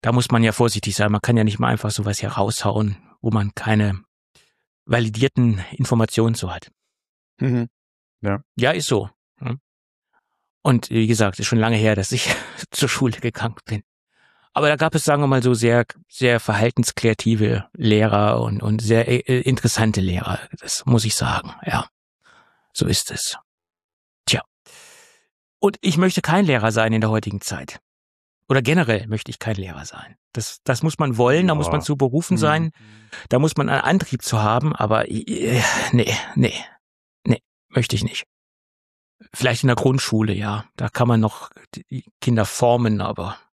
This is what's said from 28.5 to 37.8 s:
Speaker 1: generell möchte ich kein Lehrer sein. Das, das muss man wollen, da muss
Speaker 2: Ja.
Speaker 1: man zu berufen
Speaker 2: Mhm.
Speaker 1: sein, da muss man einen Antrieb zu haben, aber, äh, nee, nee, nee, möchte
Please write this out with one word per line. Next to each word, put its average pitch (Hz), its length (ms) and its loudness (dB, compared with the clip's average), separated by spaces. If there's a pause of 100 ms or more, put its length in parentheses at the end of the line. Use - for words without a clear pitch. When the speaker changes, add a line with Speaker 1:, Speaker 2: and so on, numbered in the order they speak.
Speaker 1:
generell 117 460 2
möchte 110 220 -6
ich 107 100 -12
kein 110 160 -4
Lehrer 92 300 -10
sein. - 300 -18 (160)
Das, - 320 -8
das 127 200 -2
muss 156 160 -2
man 131 180 0
wollen, 139 300 4
da 160 80 2
muss 147 100 -2
Speaker 2:
Ja. 165 80 -2
Speaker 1:
man 151 80 0
zu 151 160 -4
berufen 139 380 0
Speaker 2:
Mhm. - 40 0
Speaker 1:
sein, 156 320 2 (580)
da 123 100 2
muss 156 180 2
man 147 120 0
einen 139 120 0
Antrieb 160 400 0
zu 110 200 0
haben, 120 340 2
aber, 110 340 0
äh, 113 520 -2 (300)
nee, 113 240 2 (200)
nee, 123 180 2 (720)
nee, - 160 0 (280)
möchte 117 260 -2